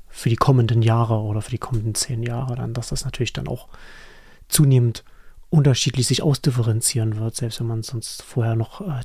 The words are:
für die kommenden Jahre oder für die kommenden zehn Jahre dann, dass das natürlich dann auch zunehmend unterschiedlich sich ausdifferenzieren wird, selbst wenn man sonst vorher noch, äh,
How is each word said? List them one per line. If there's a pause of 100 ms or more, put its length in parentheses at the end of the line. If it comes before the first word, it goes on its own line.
für
die
kommenden
Jahre
oder
für
die
kommenden
zehn
Jahre
dann,
dass
das
natürlich
dann
auch (800)
zunehmend (460)
unterschiedlich
sich
ausdifferenzieren
wird,
selbst
wenn
man
sonst
vorher
noch,
äh,